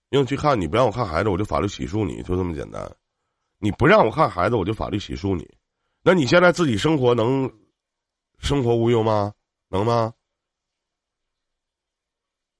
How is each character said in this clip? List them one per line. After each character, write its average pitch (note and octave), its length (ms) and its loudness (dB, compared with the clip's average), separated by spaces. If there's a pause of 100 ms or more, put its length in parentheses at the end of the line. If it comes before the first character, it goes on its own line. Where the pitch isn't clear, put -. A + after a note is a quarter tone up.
(120)
硬 C#3 140 2
去 C3+ 120 -4
看。 C#3 220 0
你 F2 60 -2
不 D2+ 120 -2
让 C3 80 4
我 A2 60 0
看 A#2 140 -4
孩 E2+ 180 -2
子， G#2+ 60 0
我 F2+ 80 0
就 G2+ 60 -2
法 D2+ 160 -2
律 F#2 80 0
起 C2 180 -8
诉 G2 200 -2
你， A#1+ 180 -6
就 F2+ 140 -4
这 F#2 80 0
么 F2 100 -6
简 A1 160 -10
单。 G1+ 180 -12 (720)
你 G#2 120 -2
不 A2 140 -2
让 F#3+ 200 4
我 A2+ 40 0
看 C#3+ 200 0
孩 F#2 200 -2
子， A#2+ 60 0
我 G2+ 80 0
就 G2 100 -2
法 C2+ 140 -6
律 D2+ 100 -4
起 - 160 -10
诉 G2 220 -2
你。 E2 100 -8 (580)
那 E3+ 100 4
你 E3 120 2
现 D#3+ 160 4
在 F3 120 6
自 F3 120 0
己 A#2 120 0
生 D3+ 200 0
活 B2 160 4
能， B2+ 380 0 (880)
生 C#3+ 240 -2
活 A#2 140 2
无 A#2 120 2
忧 A#2 140 2
吗？ G#2 300 0 (340)
能 F#2+ 180 -2
吗？ A#2 280 0 (2500)